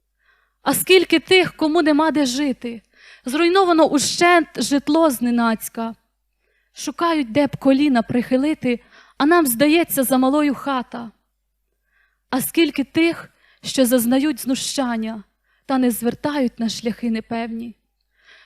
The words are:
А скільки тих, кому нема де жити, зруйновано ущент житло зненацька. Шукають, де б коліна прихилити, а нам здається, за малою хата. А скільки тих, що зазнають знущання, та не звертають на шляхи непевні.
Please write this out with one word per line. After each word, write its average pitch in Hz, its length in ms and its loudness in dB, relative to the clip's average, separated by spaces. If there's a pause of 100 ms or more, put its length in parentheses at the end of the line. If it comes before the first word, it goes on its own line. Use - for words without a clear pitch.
(600)
А 185 120 -2
скільки 330 460 4
тих, 359 360 2
кому 320 260 0
нема 302 300 2
де 285 140 2
жити, 247 560 -6 (440)
зруйновано 339 600 2
ущент 339 720 2
житло 294 540 2
зненацька. 233 840 -4 (800)
Шукають, 302 580 -2
де 285 160 2
б - 100 -6
коліна 269 440 2
прихилити, 254 800 -2 (380)
а 277 80 0
нам 330 220 4
здається, 294 560 2
за 262 140 0
малою 269 380 2
хата. 240 560 -8 (1160)
А 262 120 -2
скільки 302 420 -2
тих, - 460 -2 (340)
що 262 220 0
зазнають 254 540 0
знущання, 226 840 -6 (420)
та 269 120 -2
не 247 140 2
звертають 254 680 -4
на 226 100 -2
шляхи 226 420 -6
непевні. 226 640 -8 (720)